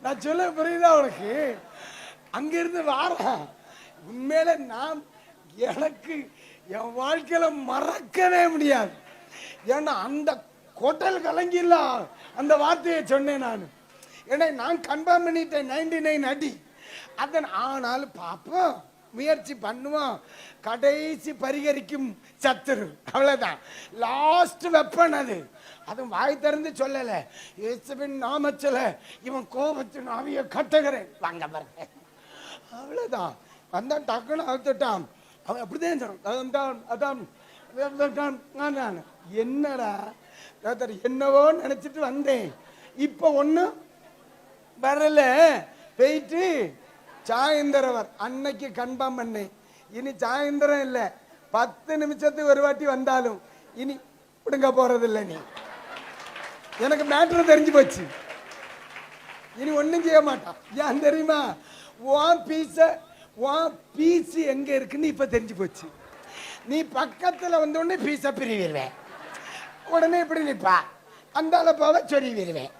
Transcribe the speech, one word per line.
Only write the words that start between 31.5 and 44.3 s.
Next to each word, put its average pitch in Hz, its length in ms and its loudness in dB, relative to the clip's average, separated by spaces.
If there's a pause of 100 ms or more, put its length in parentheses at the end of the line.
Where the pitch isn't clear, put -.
அவ்வளவுதான். 254 640 -8 (360)
வந்தான், 269 300 -2
டக்குன்னு 247 400 -4
அவுத்துட்டான். 254 640 -2 (400)
அவன் 240 180 -6
அப்படிதான் 247 560 -4
சொன்னான், - 40 -
"அதான், 254 680 -4
அதான், 247 380 -4 (500)
அதான், 277 600 -4 (180)
அதான், 285 140 -4
நான்." 220 320 -6 (280)
என்னடா 226 800 -4 (520)
பிரதர், 220 380 -6
என்னவோ 277 520 6
நினைச்சிட்டு 285 460 -6
வந்தேன், 262 540 -2 (420)
இப்ப 285 480 2
ஒண்ணு 349 300 2 (1080)